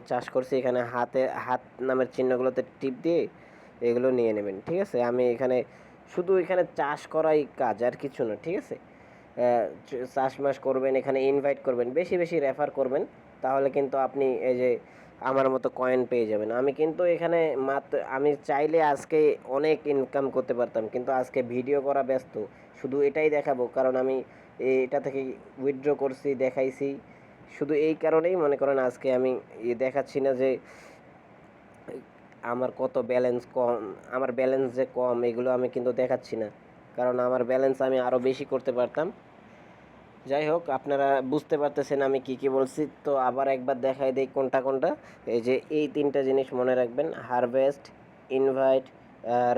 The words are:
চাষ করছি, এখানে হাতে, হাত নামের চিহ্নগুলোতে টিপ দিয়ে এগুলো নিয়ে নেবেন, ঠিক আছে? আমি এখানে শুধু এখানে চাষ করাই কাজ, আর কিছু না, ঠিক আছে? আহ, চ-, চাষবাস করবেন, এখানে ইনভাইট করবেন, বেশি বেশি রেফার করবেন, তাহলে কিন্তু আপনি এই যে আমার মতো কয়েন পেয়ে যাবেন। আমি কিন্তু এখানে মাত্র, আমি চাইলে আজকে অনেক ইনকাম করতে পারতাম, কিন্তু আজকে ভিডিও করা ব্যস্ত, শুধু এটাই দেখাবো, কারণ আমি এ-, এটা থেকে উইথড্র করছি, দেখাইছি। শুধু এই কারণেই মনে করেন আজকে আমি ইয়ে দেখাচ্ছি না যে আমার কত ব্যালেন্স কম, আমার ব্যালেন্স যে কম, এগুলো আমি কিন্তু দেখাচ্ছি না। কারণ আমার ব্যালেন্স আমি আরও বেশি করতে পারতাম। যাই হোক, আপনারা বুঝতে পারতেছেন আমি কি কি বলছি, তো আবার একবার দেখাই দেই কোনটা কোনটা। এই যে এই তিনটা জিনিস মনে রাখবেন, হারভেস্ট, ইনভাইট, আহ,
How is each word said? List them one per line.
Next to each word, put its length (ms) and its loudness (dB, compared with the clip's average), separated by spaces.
চাষ 220 -4
করছি, 300 -2
এখানে 240 0
হাতে, 460 -2
হাত 320 -4
নামের 320 0
চিহ্নগুলোতে 500 0
টিপ 220 -4
দিয়ে 260 2
এগুলো 300 2
নিয়ে 220 2
নেবেন, 340 -4
ঠিক 140 -2
আছে? 220 -2
আমি 280 2
এখানে 340 0
শুধু 220 2
এখানে 280 2
চাষ 300 -4
করাই 400 2
কাজ, 260 -2
আর 100 2
কিছু 320 -6
না, 180 -2
ঠিক 140 -4
আছে? 180 -8
আহ, 1000 -2
চ-, 240 -8
চাষবাস 440 -2
করবেন, 380 0
এখানে 260 0
ইনভাইট 420 2
করবেন, 260 0
বেশি 280 0
বেশি 220 0
রেফার 300 0
করবেন, 360 0
তাহলে 280 2
কিন্তু 280 0
আপনি 260 0
এই 320 2
যে 220 2
আমার 300 2
মতো 180 0
কয়েন 380 0
পেয়ে 200 0
যাবেন। 260 -2
আমি 200 2
কিন্তু 320 0
এখানে 520 2
মাত্র, 420 -2
আমি 340 2
চাইলে 380 2
আজকে 640 4
অনেক 420 0
ইনকাম 440 0
করতে 240 -2
পারতাম, 340 -2
কিন্তু 240 -4
আজকে 300 0
ভিডিও 380 -2
করা 220 0
ব্যস্ত, 420 -4
শুধু 200 -2
এটাই 300 4
দেখাবো, 440 0
কারণ 220 2
আমি 260 0
এ-, 260 2
এটা 160 -2
থেকে 320 -6
উইথড্র 360 0
করছি, 400 -2
দেখাইছি। 640 -2
শুধু 160 -2
এই 200 2
কারণেই 420 2
মনে 200 2
করেন 220 2
আজকে 340 0
আমি 280 2
ইয়ে 140 -2
দেখাচ্ছি 460 -2
না 140 2
যে 240 2
আমার 260 -2
কত 200 -2
ব্যালেন্স 560 0
কম, 400 0
আমার 200 0
ব্যালেন্স 420 0
যে 200 0
কম, 280 0
এগুলো 280 0
আমি 180 0
কিন্তু 240 -2
দেখাচ্ছি 440 -2
না। 140 -4
কারণ 160 2
আমার 220 2
ব্যালেন্স 280 2
আমি 180 2
আরও 120 2
বেশি 240 -2
করতে 260 -2
পারতাম। 280 0
যাই 200 2
হোক, 120 0
আপনারা 300 0
বুঝতে 300 0
পারতেছেন 360 0
আমি 180 2
কি 140 -4
কি 80 0
বলছি, 240 0
তো 80 0
আবার 180 0
একবার 200 -2
দেখাই 300 0
দেই 200 0
কোনটা 300 0
কোনটা। 240 0
এই 100 2
যে 80 4
এই 80 2
তিনটা 320 2
জিনিস 180 2
মনে 220 2
রাখবেন, 280 -2
হারভেস্ট, 560 0
ইনভাইট, 540 2
আহ, 640 -2